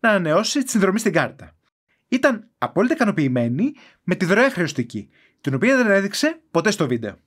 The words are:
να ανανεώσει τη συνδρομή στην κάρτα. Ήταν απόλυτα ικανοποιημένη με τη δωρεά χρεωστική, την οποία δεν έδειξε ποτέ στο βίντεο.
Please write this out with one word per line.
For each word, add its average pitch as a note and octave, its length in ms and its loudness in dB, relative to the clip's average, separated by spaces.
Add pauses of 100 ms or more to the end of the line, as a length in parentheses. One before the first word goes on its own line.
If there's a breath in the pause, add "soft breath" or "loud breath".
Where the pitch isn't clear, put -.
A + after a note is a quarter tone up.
να A#3 80 2
ανανεώσει G3 540 0
τη C4 80 -6
συνδρομή G3 280 2
στην A3+ 140 -2
κάρτα. C3+ 440 -4 (520)
Ήταν B3+ 400 0 (100)
απόλυτα G#3 360 0
ικανοποιημένη D#3 800 0 (300 soft breath)
με F3 120 -2
τη F#3 100 -2
δωρεά G#3+ 260 4
χρεωστική, C3 580 -6 (320 soft breath)
την C3+ 140 -4
οποία A#3 220 2
δεν A#3+ 140 2
έδειξε G3+ 500 0 (100)
ποτέ E3 200 0
στο F#3 160 -2
βίντεο. A2 300 -4 (100)